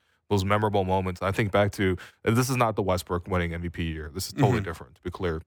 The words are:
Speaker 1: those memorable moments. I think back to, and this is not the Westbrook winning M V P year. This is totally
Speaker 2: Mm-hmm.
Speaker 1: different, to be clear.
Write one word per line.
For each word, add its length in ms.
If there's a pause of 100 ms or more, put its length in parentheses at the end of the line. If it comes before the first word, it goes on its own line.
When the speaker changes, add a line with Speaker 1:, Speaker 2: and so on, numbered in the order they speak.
(300)
Speaker 1:
those 160
memorable 380
moments. 400
I 80
think 200
back 220
to, 240 (260)
and 140
this 140
is 40
not 200
the 80
Westbrook 440
winning 260
M 100
V 60
P 140
year. 300
This 140
is 60
totally 240
Speaker 2:
Mm-hmm. 80
Speaker 1:
different, 300
to 60
be 80
clear. 380